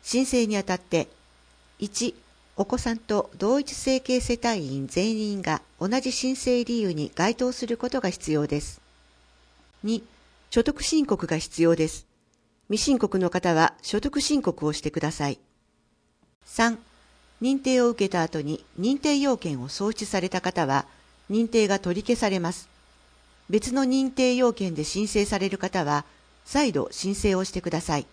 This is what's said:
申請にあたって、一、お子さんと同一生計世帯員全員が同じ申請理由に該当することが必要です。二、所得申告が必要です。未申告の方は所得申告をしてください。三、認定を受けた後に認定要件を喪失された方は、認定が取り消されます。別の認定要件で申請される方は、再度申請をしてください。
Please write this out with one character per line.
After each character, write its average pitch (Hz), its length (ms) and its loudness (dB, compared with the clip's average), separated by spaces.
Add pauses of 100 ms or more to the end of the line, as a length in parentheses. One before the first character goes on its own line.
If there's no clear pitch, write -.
申 254 220 0
請 247 220 2
に 208 100 0
あ 196 80 -2
た 185 100 -2
っ 180 40 -4
て、 165 300 -2 (680)
一、 208 360 -4 (420)
お - 80 0
子 247 140 -2
さ 233 160 -2
ん 226 40 -8
と 208 380 -2
同 226 240 2
一 277 140 -8
生 262 260 0
計 254 200 0
世 240 220 -2
帯 214 240 0
員 135 220 -6
全 214 300 0
員 208 240 -4
が 156 180 -2 (180)
同 185 100 -4 (120)
じ 254 100 -2
申 254 260 -2
請 247 280 2
理 233 160 -2
由 190 120 0
に 151 220 -4
該 208 220 0
当 254 160 -2
す - 140 -6
る 233 100 -2
こ 247 140 -4
と 269 100 -2
が 196 80 0
必 - 240 -4
要 151 140 2
で 147 160 -2
す。 - 180 -14 (1040)
二、 214 200 -2 (480)
所 233 140 4
得 294 180 -2
申 311 240 2
告 175 200 0
が 156 120 0
必 - 240 -2
要 165 140 6
で 160 120 2
す。 - 180 -12 (600)
未 214 140 0
申 269 160 4
告 196 200 0
の 175 120 2
方 180 240 2
は 160 280 4
所 - 180 -2
得 285 200 -2
申 285 220 0
告 160 240 -2
を 151 60 0
し 151 80 -6
て 151 100 -6
く 156 100 -4
だ 156 120 -2
さ 143 160 -2
い。 135 100 -6 (1080)
三、 226 320 0 (640)
認 269 160 2
定 254 240 4
を 240 80 6
受 214 160 0
け - 20 -2
た 180 140 0
後 160 180 -2
に 147 240 -6 (160)
認 254 180 2
定 294 200 2
要 269 180 2
件 143 240 -6
を 127 80 -8
喪 202 240 -4
失 208 140 -8
さ 196 140 -2
れ 185 80 -2
た 185 120 -2
方 175 240 0
は、 135 220 0 (440)
認 220 180 2
定 220 200 4
が 196 100 2
取 180 180 -2
り 214 60 -6
消 240 140 2
さ 214 140 0
れ 190 100 0
ま 170 120 -2
す。 - 160 -12 (840)
別 220 240 0
の 269 100 2
認 262 280 2
定 254 220 4
要 247 180 4
件 190 220 -4
で 151 100 -4
申 202 240 -2
請 208 160 2
さ 202 140 -2
れ 190 100 0
る 190 100 -4
方 185 260 -2
は、 147 200 0 (400)
再 269 280 2
度 139 180 0
申 196 240 -4
請 196 200 2
を 185 100 0
し - 60 -8
て 185 100 -6
く 175 100 -6
だ 151 100 -2
さ 151 180 -2
い。 - 140 -6